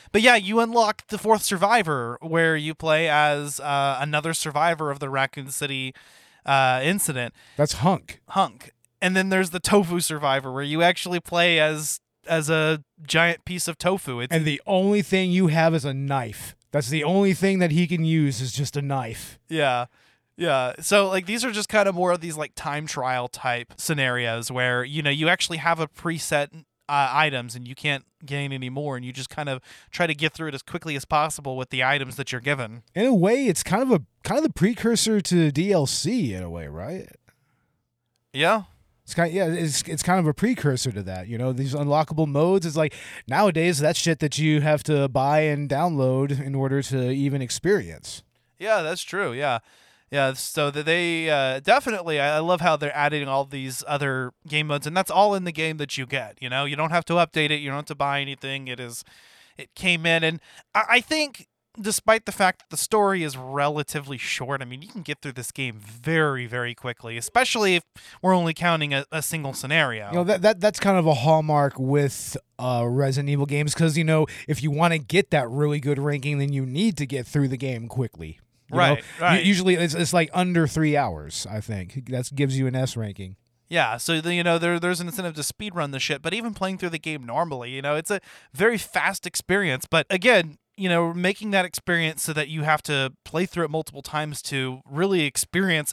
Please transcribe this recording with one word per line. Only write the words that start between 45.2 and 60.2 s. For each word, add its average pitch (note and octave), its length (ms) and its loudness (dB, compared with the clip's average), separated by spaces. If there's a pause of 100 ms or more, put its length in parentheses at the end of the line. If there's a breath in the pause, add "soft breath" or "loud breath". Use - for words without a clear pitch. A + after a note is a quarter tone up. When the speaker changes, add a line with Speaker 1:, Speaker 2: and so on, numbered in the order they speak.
Speaker 2:
and D3 280 0
download C#3 720 0
in C#3 140 -4
order C3+ 280 0
to B2+ 280 -2
even C#3 320 0
experience. A#2 800 -2 (380)
Speaker 1:
Yeah, G3+ 220 2
that's E3 200 -4
true, F3 300 -4
yeah. C3 260 0 (540 soft breath)
Yeah, C3+ 220 2
so C#3+ 360 -2
th-, D3 140 -6
they, E3+ 440 0
uh, C3+ 300 2
definitely, F#3 640 2
I, D3 160 2
I - 20 2
love E3+ 220 2
how E3 160 4
they're C#3+ 200 -4
adding D3 300 0
all C#3 180 0
these C3+ 440 -8
other C3+ 440 -2 (140)
game D3+ 220 -2
modes, C#3+ 180 -2
and D#3+ 100 -6
that's F#3+ 140 0
all G3+ 240 4
in F#3 80 -2
the F3 80 -6
game D#3 280 -4
that C#3+ 200 -6
you B2+ 80 -6
get, A#2+ 340 -6
you C3 80 -8
know? C3 160 -2
You C#3+ 120 -4
don't D#3 140 0
have E3+ 160 2
to E3 80 0
update D#3+ 360 2
it, D3+ 60 0
you C#3+ 140 -6
don't C#3 80 -4
have D3 80 -10
to D3 100 -10
buy C#3+ 240 0
anything, C3+ 480 -8
it B2 100 -8
is, A#2+ 240 -12 (560 soft breath)
it - 160 -18
came F3 320 0
in, E3 160 4